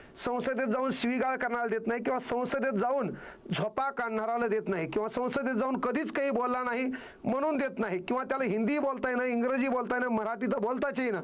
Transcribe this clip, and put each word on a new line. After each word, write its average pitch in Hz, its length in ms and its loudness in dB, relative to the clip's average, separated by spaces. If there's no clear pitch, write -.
संसदेत 247 500 0
जाऊन 254 240 2
शिवीगाळ 254 460 2
करणाऱ्याला 240 400 0
देत 220 100 -2
नाही 233 160 0
किंवा 254 160 0
संसदेत 254 540 0
जाऊन 240 380 2
झोपा 262 340 0
काढणाऱ्याला 233 560 0
देत 214 200 0
नाही 170 200 0
किंवा 214 200 0
संसदेत 254 480 0
जाऊन 254 220 0
कधीच 254 340 0
काही 277 200 0
बोलला 247 320 0
नाही 247 240 0
म्हणून 277 340 2
देत 269 220 -2
नाही 185 240 0
किंवा 247 200 0
त्याला 269 200 0
हिंदी 226 360 2
बोलता 269 300 0
येईना, 247 160 2
इंग्रजी 247 420 2
बोलता 247 280 0
येईना, 247 140 0
मराठी 220 380 0
तर 240 120 2
बोलताच 247 400 0
येईना, 220 240 0